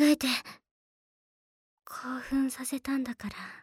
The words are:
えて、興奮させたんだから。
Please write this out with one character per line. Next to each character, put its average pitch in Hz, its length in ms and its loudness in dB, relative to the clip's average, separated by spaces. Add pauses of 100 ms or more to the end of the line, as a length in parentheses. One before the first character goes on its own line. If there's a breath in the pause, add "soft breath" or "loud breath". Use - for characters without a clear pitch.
え 294 160 8
て、 277 80 -2 (1600 loud breath)
興 254 340 -8
奮 269 320 2
さ 254 140 -10
せ 269 160 -4
た 277 160 0
ん 262 60 0
だ 240 120 -6
か 208 140 -8
ら。 - 60 -8 (280)